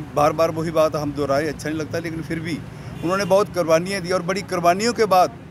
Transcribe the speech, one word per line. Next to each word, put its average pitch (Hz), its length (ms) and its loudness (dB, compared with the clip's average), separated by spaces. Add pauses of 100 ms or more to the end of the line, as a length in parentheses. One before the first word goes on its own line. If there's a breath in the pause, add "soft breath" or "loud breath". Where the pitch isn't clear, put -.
(140)
बार 147 180 4
बार 160 180 2
वही 160 200 -4
बात 156 260 2
हम 147 160 -4
दोहराएं, 143 360 0
अच्छा 135 200 -6
नहीं 160 120 -4
लगता, 151 180 -6
लेकिन 160 240 -8
फिर 165 180 -6
भी 156 180 -6 (460 loud breath)
उन्होंने 190 200 0
बहुत 196 300 4
कुर्बानियाँ 175 480 2
दी 170 80 -4
और 185 120 0
बड़ी 190 200 -2
कुर्बानियों 185 500 2
के 220 120 2
बाद 180 340 4 (120)